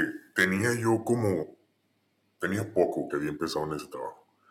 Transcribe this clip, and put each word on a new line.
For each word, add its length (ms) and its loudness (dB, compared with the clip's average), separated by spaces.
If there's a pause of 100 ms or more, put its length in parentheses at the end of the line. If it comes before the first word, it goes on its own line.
(360)
tenía 440 2
yo 240 2
como... 540 0 (840)
Tenía 340 -2
poco 360 2
que 80 -2
había 120 -4
empezado 360 -4
en 80 -6
ese 140 -8
trabajo. 380 -12 (260)